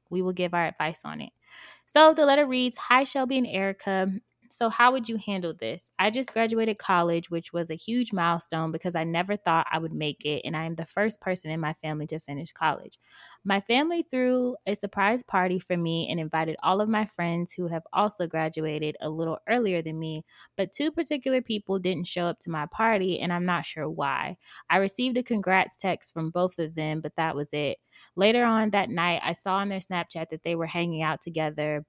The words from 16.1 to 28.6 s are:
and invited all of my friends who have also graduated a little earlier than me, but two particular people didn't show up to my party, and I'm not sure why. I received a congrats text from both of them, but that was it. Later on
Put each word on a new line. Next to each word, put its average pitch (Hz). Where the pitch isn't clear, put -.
and 165
invited 160
all 185
of 214
my 214
friends 175
who 175
have 165
also 208
graduated 156
a -
little 160
earlier 202
than 160
me, 160
but 190
two 302
particular 269
people 208
didn't 180
show 175
up 170
to 170
my 151
party, 190
and 175
I'm 175
not 170
sure 156
why. 151
I 175
received 240
a 247
congrats 190
text -
from 160
both 180
of 160
them, 156
but 156
that 160
was 147
it. 147
Later 233
on 220